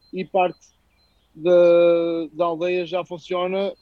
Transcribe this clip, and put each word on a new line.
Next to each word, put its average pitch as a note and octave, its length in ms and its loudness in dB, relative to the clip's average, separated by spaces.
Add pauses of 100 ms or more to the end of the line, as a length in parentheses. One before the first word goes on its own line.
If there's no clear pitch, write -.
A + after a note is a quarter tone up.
(120)
e F#3 140 -8
parte F3+ 340 -2 (720)
da, E3+ 1000 2
da D#3+ 120 -2
aldeia F3 400 -4
já E3+ 200 -6
funciona, F#3 640 -6 (100)